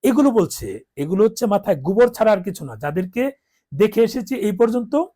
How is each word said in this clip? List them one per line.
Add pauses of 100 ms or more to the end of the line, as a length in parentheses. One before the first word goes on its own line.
এগুলো
বলছে। (160)
এগুলো
হচ্ছে
মাথায়
গোবর
ছাড়া
আর
কিছু
না।
যাদেরকে (440)
দেখে
এসেছি
এই
পর্যন্ত (140)